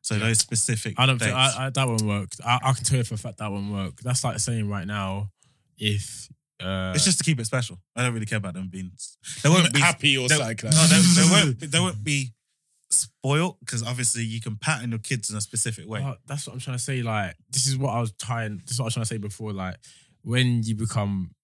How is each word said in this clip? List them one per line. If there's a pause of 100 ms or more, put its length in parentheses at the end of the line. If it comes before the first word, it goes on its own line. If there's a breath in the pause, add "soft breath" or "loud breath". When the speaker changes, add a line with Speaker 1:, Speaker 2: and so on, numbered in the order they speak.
Speaker 1:
So
Speaker 2:
Yeah.
Speaker 1:
those
specific
Speaker 2:
I
don't
think
Speaker 1:
dates.
Speaker 2:
I,
I,
that
won't
work. (140)
I,
I
can
tell
you
for
a
fact
that
won't
work.
That's
like
saying
right
now, (480)
if, (320)
uh,
Speaker 1:
It's
just
to
keep
it
special. (160)
I
don't
really
care
about
them
being, (500 loud breath)
they
won't
be
Speaker 3:
Happy
or
Speaker 1:
they,
Speaker 3:
something
like
Speaker 1:
no,
Speaker 3:
that. (280)
Speaker 1:
they,
they
won't, (120)
they
won't
be (580)
spoiled (100)
'cause
obviously
you
can
pattern
your
kids
in
a
specific
way.
Speaker 2:
But
that's
what
I'm
trying
to
say.
Like, (140)
this
is
what
I
was
trying,
this
is
what
I
was
trying
to
say
before.
Like, (460 soft breath)
when
you
become (140)